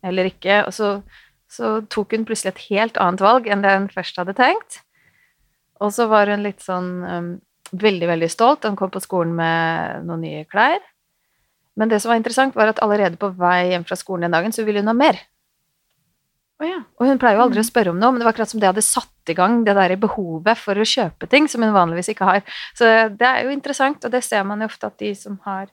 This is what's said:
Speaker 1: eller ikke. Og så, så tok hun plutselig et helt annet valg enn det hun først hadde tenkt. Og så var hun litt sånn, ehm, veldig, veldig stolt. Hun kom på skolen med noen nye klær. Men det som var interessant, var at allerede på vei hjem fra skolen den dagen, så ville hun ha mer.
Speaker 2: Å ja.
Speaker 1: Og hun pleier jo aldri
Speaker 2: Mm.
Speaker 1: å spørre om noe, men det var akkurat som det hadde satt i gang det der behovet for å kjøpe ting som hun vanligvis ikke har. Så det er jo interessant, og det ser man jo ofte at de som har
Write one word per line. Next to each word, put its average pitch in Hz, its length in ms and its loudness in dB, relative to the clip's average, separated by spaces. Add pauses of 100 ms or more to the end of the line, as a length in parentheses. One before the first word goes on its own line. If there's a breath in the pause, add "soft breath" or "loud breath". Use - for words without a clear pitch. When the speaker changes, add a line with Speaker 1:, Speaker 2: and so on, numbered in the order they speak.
Speaker 1:
eller 185 220 -2
ikke. 196 420 0
Og 190 60 -10
så, 202 280 -4 (480 soft breath)
så 220 380 -6
tok - 240 -6
hun 220 140 -4
plutselig 214 280 -6
et - 160 -18
helt 220 280 -2
annet 185 240 0
valg 226 260 6
enn 202 140 0
det 196 100 4
hun 196 180 2
først - 280 -10
hadde 185 180 -6
tenkt. 339 460 0 (1000)
Og 202 100 -2
så 233 160 0
var 214 200 6
hun 208 160 -2
litt 202 160 -6
sånn, 180 460 -6
ehm, 175 360 -8 (320)
veldig, 185 340 0
veldig 165 220 0
stolt. 247 340 2
Hun 208 120 -2
kom 190 160 -4
på 190 100 -10
skolen 170 340 -4
med 165 680 -2
noen 165 160 -8
nye 156 240 -10
klær. 262 340 0 (960)
Men 220 140 0
det 208 120 2
som 233 80 -6
var 233 120 2
interessant, 262 340 0
var 214 120 4
at 214 140 0
allerede 202 360 0
på 196 180 -4
vei 180 360 2
hjem 175 140 -2
fra 185 100 -6
skolen 180 260 -8
den 175 100 -2
dagen, 170 200 0
så 220 140 -6
ville 208 160 0
hun 208 60 0
ha 226 60 0
mer. 269 260 2 (1400)
Speaker 2:
Å 311 80 -4
ja. 370 100 -6 (220)
Speaker 1:
Og 247 80 2
hun 269 100 2
pleier 226 200 4
jo 240 80 6
aldri 247 120 0
Speaker 2:
Mm. 220 60 2
Speaker 1:
å 233 60 -6
spørre 208 200 2
om 170 80 -2
noe, 233 120 4
men 247 80 0
det 233 60 0
var 226 80 4
akkurat 226 160 -4
som 226 100 -6
det 202 100 4
hadde 202 140 0
satt - 460 -4
i 170 40 0
gang 208 300 2
det 208 120 4
der 185 220 4
behovet 190 600 -2
for 196 180 -4
å 214 100 0
kjøpe - 440 -4
ting 294 180 4
som 233 140 -4
hun 214 120 2
vanligvis 175 400 2
ikke 190 120 -2
har. 190 180 2 (320 loud breath)
Så 240 100 2 (320)
det 240 100 2
er 254 160 2
jo 254 60 -2
interessant, 277 560 -2
og 233 60 -4
det 247 120 -2
ser 208 200 -2
man 208 160 -6
jo 220 80 -4
ofte 214 200 -10
at 208 100 -12
de 208 180 -8
som 202 300 -14
har 196 280 -10